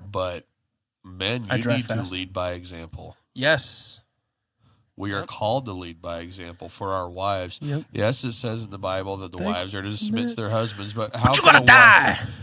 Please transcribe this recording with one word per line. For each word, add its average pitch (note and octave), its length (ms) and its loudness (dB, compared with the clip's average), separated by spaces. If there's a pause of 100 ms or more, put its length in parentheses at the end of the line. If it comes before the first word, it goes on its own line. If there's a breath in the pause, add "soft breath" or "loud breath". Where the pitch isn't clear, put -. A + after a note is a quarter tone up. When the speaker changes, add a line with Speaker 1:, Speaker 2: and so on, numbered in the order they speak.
(120)
Speaker 1:
But F2+ 340 -6 (580)
men, F#2+ 460 -6
Speaker 2:
I B2+ 80 0
Speaker 1:
you A2+ 60 -2
Speaker 2:
drive A#2+ 140 0
Speaker 1:
need B2 80 -4
Speaker 2:
fast. G2+ 240 -4
Speaker 1:
to F2+ 40 -8
lead F#2 200 -8
by F2+ 200 -4
example. E2 640 -14 (160)
Speaker 2:
Yes. - 680 -4 (960)
Speaker 1:
We G2+ 160 -6
are G2 60 -2
Speaker 2:
Yep. F#2 80 -8
Speaker 1:
called B2 380 -2
to G#2 80 -8
lead F2 280 -12
by E2+ 180 -8
example F2 500 -14
for G2 240 -6
our F2+ 160 -4
wives. F#2 520 -4
Speaker 2:
Yep. D3 300 -6
Speaker 1:
Yes, G#2+ 320 -2
it B2 80 -4
says A2+ 320 -6
in G#2 60 -12
the G2 100 -12
Bible F#2+ 380 -4
that F#2 160 -12
the F2+ 60 -12
Speaker 2:
They F2+ 40 -6
Speaker 1:
wives F#2 320 -4
are G2 60 -6
to G#2 160 -6
submit G#3+ 260 -4
to A#2+ 60 -4
Speaker 2:
submit. A#3 80 -10
Speaker 1:
their G#2+ 120 -4
husbands, G#2+ 440 -4
but A2 180 -4
Speaker 2:
But A2+ 100 -8
Speaker 1:
how B2+ 120 6
Speaker 2:
you - 80 4
Speaker 1:
can - 40 2
Speaker 2:
gotta D4+ 120 10
Speaker 1:
a - 40 8
wife, G#3+ 60 4
Speaker 2:
die. A#3+ 600 8 (140)